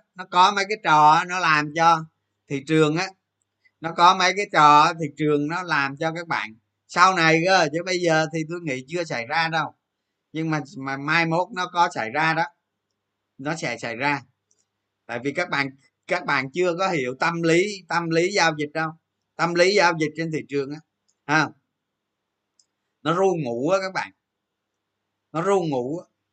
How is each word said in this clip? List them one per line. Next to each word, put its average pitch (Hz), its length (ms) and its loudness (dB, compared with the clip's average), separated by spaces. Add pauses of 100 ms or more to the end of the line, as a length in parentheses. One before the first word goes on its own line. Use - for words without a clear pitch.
(160)
Nó 185 160 -14
có 185 200 6
mấy 202 180 -2
cái 214 140 -4
trò 151 280 6
á, 170 140 4
nó 180 140 -6
làm 151 360 2
cho 165 280 4 (460)
thị 139 180 -6
trường 156 300 2
á, 185 100 -4 (720)
nó 165 160 -8
có 175 180 6
mấy 185 220 2
cái 202 140 -4
trò 151 300 8
á, 165 180 4
thị 160 80 -4 (100)
trường 147 300 0
nó 175 160 -6
làm 143 340 -2
cho 160 180 -2
các 170 120 -12
bạn 110 260 -6 (400)
sau 185 220 6
này 165 320 4
cơ, 185 260 4
chứ 170 120 -4
bây 185 140 -4
giờ 160 340 2
thì 165 60 -4 (100)
tôi 175 120 -8
nghĩ 131 260 -6
chưa 170 160 -6
xảy 131 220 -8
ra 160 220 -2
đâu. 160 280 -4 (580)
Nhưng 160 160 -4
mà, 156 120 -2 (160)
mà 135 200 -8
mai 156 280 0
mốt 165 260 -2
nó 185 220 -6
có 175 200 2
xảy 113 160 -6
ra 156 240 -2
đó. 160 100 -2 (920)
Nó 147 180 -8
sẽ 135 220 -8
xảy 117 180 -10
ra. 139 260 -4 (840)
Tại 120 180 -10
vì 143 100 -4
các 175 160 -6
bạn, 139 200 -4 (380)
các 175 180 -4
bạn 135 280 -2
chưa 175 260 -2
có 190 100 -2
hiểu 131 300 -4
tâm 170 220 -2
lý, 180 460 0
tâm 165 220 -4
lý 170 220 0
giao 165 260 2
dịch 147 160 -6
đâu. 160 160 -4 (460)
Tâm 170 180 -2
lý 180 220 2
giao 175 240 4
dịch 151 160 -2
trên 165 160 -6
thị 151 80 -4 (100)
trường 139 220 -4
á. 151 80 -12 (460)
Ha. 147 240 2 (1500)
Nó 151 120 -2
ru 190 300 2
ngủ 120 260 -4
á 190 120 2
các 190 120 -8
bạn. 107 180 -6 (1200)
Nó 156 100 -4
ru 190 200 0
ngủ 143 380 -6
á. 185 60 -18 (260)